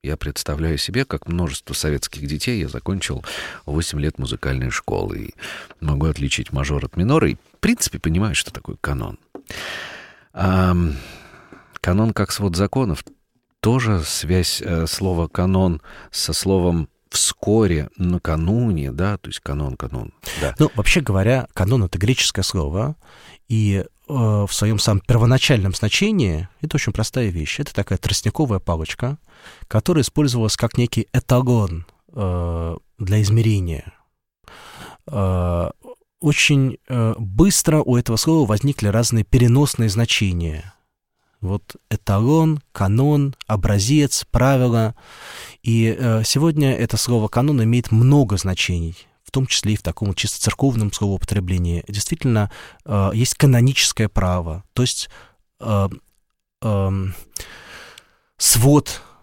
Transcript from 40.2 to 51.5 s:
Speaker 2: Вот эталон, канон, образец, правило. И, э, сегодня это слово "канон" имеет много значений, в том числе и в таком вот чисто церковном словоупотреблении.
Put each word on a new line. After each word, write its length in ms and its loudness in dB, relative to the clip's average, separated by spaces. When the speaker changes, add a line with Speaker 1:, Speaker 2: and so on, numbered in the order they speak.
Speaker 2:
Вот 340 -6
эталон, 720 2
канон, 640 2
образец, 840 2
правило. 640 2
И, 340 2
э, 280 0
сегодня 500 2
это 220 -2
слово 320 0
"канон" 340 2
имеет 300 2
много 460 6
значений, 580 -2
в 80 -20
том 160 0
числе 280 0
и 20 0
в 60 -12
таком 260 -4
вот 80 -2
чисто 240 -6
церковном 520 0
словоупотреблении. 960 -2